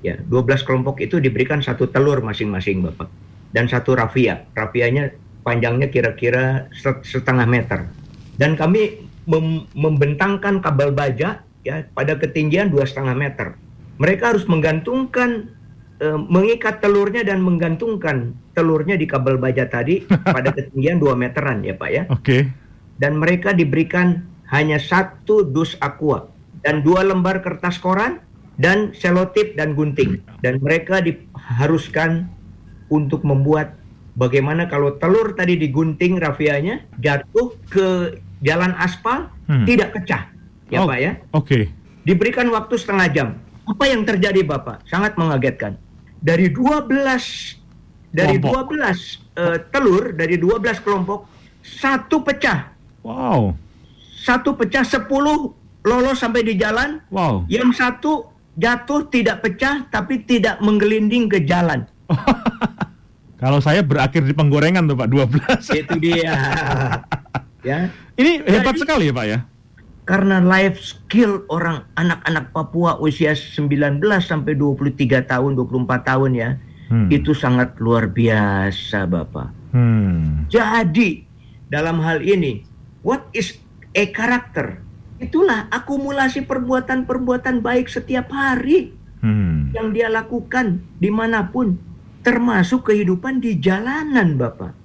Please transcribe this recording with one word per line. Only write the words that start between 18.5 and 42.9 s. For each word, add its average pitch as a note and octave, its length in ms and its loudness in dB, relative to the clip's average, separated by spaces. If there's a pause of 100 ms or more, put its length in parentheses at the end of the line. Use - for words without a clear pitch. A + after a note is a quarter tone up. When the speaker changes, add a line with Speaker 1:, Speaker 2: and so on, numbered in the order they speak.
Speaker 1:
telurnya E3 420 0
di D#3 100 0
kabel C3 320 0
baja B2+ 300 0
tadi B2+ 480 -2
Speaker 2:
<laughs> - 160 -2
Speaker 1:
pada B2+ 180 0
ketinggian C3+ 480 -2
dua D3 160 4
meteran, B2 480 -2
ya, G2 140 -6
Pak, - 160 -8
ya. C3+ 180 0
Speaker 2:
Oke. C3+ 380 2 (480)
Speaker 1:
Dan D3 240 0
mereka F3 320 2
diberikan E3+ 720 2 (260)
hanya D3+ 320 2
satu F#3+ 640 2
dus D#3 340 -2
aqua C#3+ 480 -2 (340)
dan D3+ 220 0
dua F3+ 240 4
lembar F#3 320 2
kertas F3 400 -6
koran G3+ 400 0 (380)
dan G3+ 360 2
selotip F#3 640 2
dan D3+ 180 -2
gunting. C#3+ 460 0 (220)
Dan B2+ 180 0
mereka E3 400 0
diharuskan D#3+ 1300 -2 (640)
untuk D3+ 340 0
membuat D3 560 2 (360)
bagaimana C#3 520 2
kalau C#3+ 320 0
telur G3+ 340 2
tadi F3+ 220 0
digunting D#3+ 640 0
rafianya, D#3 640 -2 (160)
jatuh D3+ 560 0 (120)
ke F#3+ 200 2 (540)
jalan F3 340 0
aspal, A3 560 -4 (140)
Speaker 2:
Hmm. C3+ 200 2
Speaker 1:
tidak A#3 280 2
pecah, E3 340 -6 (400)
ya, - 160 0
Speaker 2:
Oh, F#3 40 2
Speaker 1:
Pak, C3 120 -2
ya. D#3+ 140 0 (180)
Speaker 2:
oke. B2 400 2 (320)
Speaker 1:
Diberikan G#3+ 460 2
waktu A#3 260 0
setengah G3 340 0